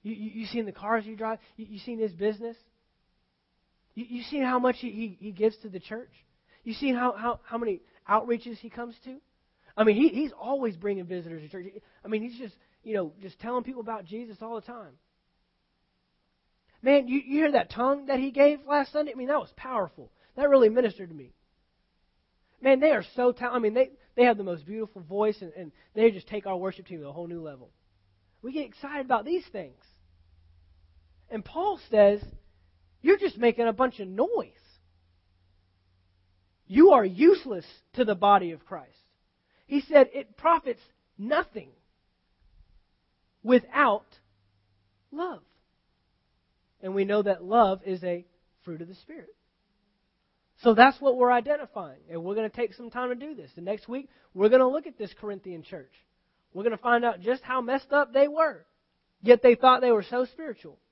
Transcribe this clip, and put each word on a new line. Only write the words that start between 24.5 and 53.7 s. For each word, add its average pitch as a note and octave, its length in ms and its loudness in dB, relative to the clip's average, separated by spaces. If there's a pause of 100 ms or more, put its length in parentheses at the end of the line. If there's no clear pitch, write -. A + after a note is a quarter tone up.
beautiful G3+ 380 -12
voice, G#3 400 -2
and, E3+ 160 -16
and F3 140 -16 (240)
they A3+ 160 6
just F#3+ 160 -14
take G#3 180 -10
our F#3+ 120 -6
worship F#3 280 -8
team F3 140 -16
to C#3+ 80 -14
a C#3+ 40 -16
whole E3+ 160 -14
new E3+ 140 -12
level. C#3 300 -18 (720)
We B3+ 80 -12
get C#4 160 -6
excited C#4 400 -12
about A#3 180 0
these E4+ 260 -4
things. C3+ 300 -14 (1500)
And A3+ 140 -10
Paul F4+ 360 -6 (100)
says, G#3 320 6 (800)
"You're F#4+ 160 4
just G4 200 -4
making A#3 300 2
a A3+ 60 -2
bunch B3+ 260 -2
of G3 80 -10
noise. C#4+ 440 -4 (2250)
You D4 240 8
are A#3 140 8
useless A3 600 2 (280)
to B3 120 0
the G#3 100 0
body F#3+ 360 4
of D#3 140 -18
Christ." D3 260 -18 (760)
He C#4 160 -2
said, C#4+ 320 6
"It - 240 -12
profits D#4+ 440 0 (360)
nothing B3 520 -4 (1700)
without A3 640 2 (1040)
love." D4 300 -10 (1400)
And F#3+ 140 -8
we G3 100 0
know G#3 160 0
that F#3+ 220 -2
love G3 420 2
is F#3 180 -8
a F3 220 -6 (380)
fruit E3 180 -14
of E3+ 60 -16
the F#3+ 80 -20
Spirit. D4+ 400 -20 (1300)
So A#3 100 6
that's B3+ 280 6
what C4 160 2
we're B3 140 4
identifying. A#3+ 680 -4 (100)
And E3 140 -10
we're F#3+ 120 -6
gonna A3 140 -4
take A3 240 -8
some A#3+ 160 -18
time B3 200 -8
to B3 60 -6
do C#4+ 200 -14
this. D3+ 200 -20
The E3+ 60 -18
next G3+ 280 -8